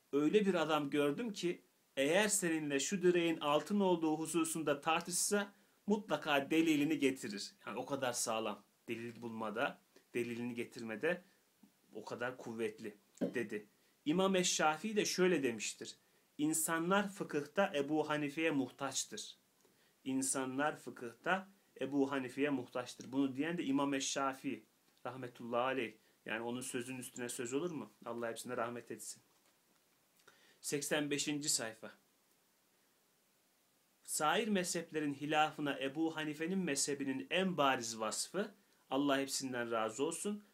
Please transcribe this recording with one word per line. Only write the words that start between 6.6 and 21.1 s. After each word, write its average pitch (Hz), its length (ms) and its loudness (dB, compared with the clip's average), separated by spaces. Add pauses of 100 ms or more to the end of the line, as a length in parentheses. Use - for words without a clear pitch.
getirir." 131 540 -2 (140)
Yani 107 120 -6
o 131 80 -6
kadar 127 260 -2
sağlam. 110 520 -2 (240)
Delil 117 340 -8
bulmada, 113 580 -4 (340)
delilini 120 400 -4
getirmede 117 720 -4 (720)
o 104 100 -12
kadar 123 320 -6
kuvvetli 113 600 -6 (240)
dedi. 104 460 -4 (380)
İmam 190 320 4
Eşşafi 180 600 2
de 190 80 4
şöyle 180 380 4
demiştir. 117 540 -4 (420)
"İnsanlar 165 720 2
fıkıhta 190 640 0
Ebu 147 340 2
Hanife'ye 151 420 0
muhtaçtır." 135 880 -2 (640)
İnsanlar 135 720 0
fıkıhta 160 720 -4 (320)